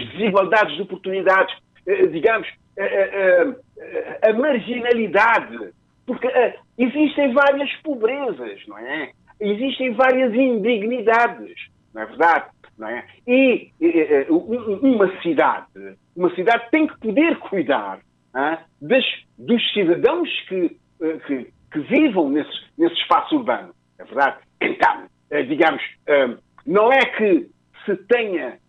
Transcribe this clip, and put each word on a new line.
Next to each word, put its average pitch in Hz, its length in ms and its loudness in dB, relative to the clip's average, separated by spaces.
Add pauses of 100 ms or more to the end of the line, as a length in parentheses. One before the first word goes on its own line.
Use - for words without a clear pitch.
(100)
desigualdades 190 680 2
de 175 60 -8
oportunidades, 190 720 0 (300)
eh, 190 200 4
digamos, 170 400 0 (300)
eh, 196 80 -6
eh, 190 680 2 (240)
eh, - 500 -2
a 220 60 4
marginalidade, 226 1400 0 (340)
porque, 247 220 -4
eh, 247 280 2 (220)
existem 285 540 2
várias 277 500 2
pobrezas, 220 840 -4
não 104 100 -18
é? 131 320 -10 (300)
Existem 233 540 -4
várias 254 400 2
indignidades, 214 1200 0 (400)
não 110 80 -12
é 110 40 -8
verdade? 156 380 2 (340)
Não 110 80 -12
é? 117 200 -10 (200)
E, 254 440 2 (100)
eh, 160 80 2
eh, 151 420 2
um, 156 60 6
um, 226 580 0
uma 190 280 0
cidade, 120 720 -2 (180)
uma 175 220 0
cidade 233 340 0
tem 311 160 2
que - 140 -16
poder 254 380 0
cuidar, 120 640 -4 (340)
hã, 147 240 -2 (220)
das, 214 240 0 (340)
dos 220 340 -2
cidadãos 208 560 0 (180)
que, 185 300 -4 (260)
eh, 156 240 -4
que, 131 260 -8 (200)
que 151 80 -6
vivam 190 480 0
nesse, 143 240 -4 (240)
nesse 170 200 0
espaço - 380 0
urbano, 110 400 -4 (240)
é 90 60 -20
verdade? 131 320 -2 (240)
Então, - 440 -2 (260)
eh, 147 140 -2
digamos, 147 380 0 (240)
eh, 135 300 2 (300)
não 214 260 4
é 269 80 4
que 202 480 0 (360)
se 202 120 -2 (120)
tenha, 190 500 -2 (100)